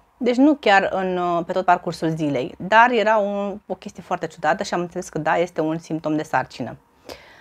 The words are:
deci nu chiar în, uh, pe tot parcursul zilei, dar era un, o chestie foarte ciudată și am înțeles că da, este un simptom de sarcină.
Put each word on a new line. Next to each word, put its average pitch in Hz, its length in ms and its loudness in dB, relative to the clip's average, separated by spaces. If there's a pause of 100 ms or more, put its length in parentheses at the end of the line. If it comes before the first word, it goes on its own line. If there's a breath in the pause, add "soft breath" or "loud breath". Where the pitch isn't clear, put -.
(180 soft breath)
deci 247 180 0
nu 277 180 6
chiar 196 380 4
în, 185 260 -2
uh, 175 280 -2
pe 185 60 -8
tot 185 140 -2
parcursul 175 440 0
zilei, 147 480 -4
dar 220 340 4
era 220 260 2
un, 202 480 -4
o 190 100 -8
chestie - 280 -18
foarte 175 240 -6
ciudată 165 360 -2
și 196 100 -6
am 180 60 -2
înțeles 175 300 -8
că - 100 -6
da, 156 180 0
este 175 240 -2
un 156 160 -2
simptom 156 380 -6
de 151 80 -2
sarcină. 131 520 -6 (640 loud breath)